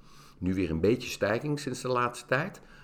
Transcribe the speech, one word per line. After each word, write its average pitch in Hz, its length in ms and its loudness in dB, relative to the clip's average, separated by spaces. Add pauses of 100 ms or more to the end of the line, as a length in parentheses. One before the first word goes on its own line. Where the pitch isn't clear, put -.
(380)
Nu 90 160 0
weer 92 160 0
een 80 100 0
beetje 110 300 4
stijging 120 500 0
sinds 131 220 -6
de 127 60 -4
laatste 123 380 0
tijd. 156 340 -2 (220)